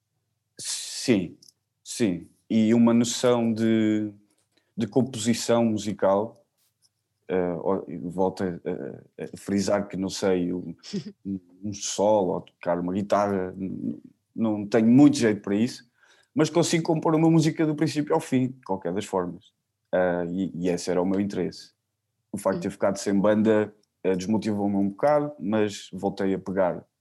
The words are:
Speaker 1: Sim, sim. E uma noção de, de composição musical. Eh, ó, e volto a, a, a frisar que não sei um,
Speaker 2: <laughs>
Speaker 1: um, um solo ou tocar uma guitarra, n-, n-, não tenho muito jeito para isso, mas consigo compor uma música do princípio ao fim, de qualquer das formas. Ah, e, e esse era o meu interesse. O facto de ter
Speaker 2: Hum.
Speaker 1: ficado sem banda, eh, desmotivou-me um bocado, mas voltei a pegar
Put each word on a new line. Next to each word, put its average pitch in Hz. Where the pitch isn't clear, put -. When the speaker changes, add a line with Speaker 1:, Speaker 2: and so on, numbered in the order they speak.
Speaker 1:
Sim, -
sim. 90
E 110
uma 117
noção 120
de, 107
de 113
composição 117
musical. 110
Eh, 90
ó, -
e 85
volto 90
a, 95
a, -
a -
frisar 101
que 92
não 95
sei 90
um, 87
Speaker 2:
<laughs> -
Speaker 1:
um, 98
um 104
solo 98
ou 87
tocar -
uma 87
guitarra, 101
n-, 95
n-, -
não 107
tenho 113
muito 135
jeito 107
para 101
isso, 117
mas 151
consigo 165
compor 160
uma 165
música 160
do 151
princípio 147
ao 160
fim, 127
de 127
qualquer 92
das 101
formas. 87
Ah, 87
e, 92
e 87
esse 87
era 87
o 90
meu 95
interesse. 95
O 202
facto 190
de 175
ter 196
Speaker 2:
Hum. -
Speaker 1:
ficado 98
sem 101
banda, 107
eh, 92
desmotivou-me 101
um 98
bocado, 147
mas 104
voltei 98
a 92
pegar 92